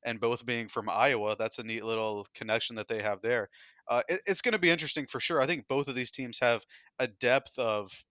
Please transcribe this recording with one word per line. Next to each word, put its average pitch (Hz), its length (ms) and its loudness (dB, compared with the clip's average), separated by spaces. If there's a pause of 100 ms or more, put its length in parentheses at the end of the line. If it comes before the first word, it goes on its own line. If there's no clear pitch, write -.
and 117 140 -4
both 117 260 0
being 117 240 -4
from 107 200 -6
Iowa. 107 480 4
That's 113 220 -2
a 120 40 -10
neat 110 200 -6
little 110 500 -2
connection 113 440 -2
that 107 100 -6
they 110 140 -2
have 101 200 -2
there. 113 280 0 (380)
Uh, 123 200 2
it, 185 180 0
it's 196 160 0
gonna 226 160 2
be 175 120 4
interesting 160 380 0
for 131 120 -6
sure. 156 220 2
I 131 40 4
think 160 220 -2
both 139 220 0
of 127 60 -6
these 127 160 -2
teams 123 280 -6
have 117 260 4 (340)
a 131 80 2
depth 123 520 0
of 107 320 0 (200)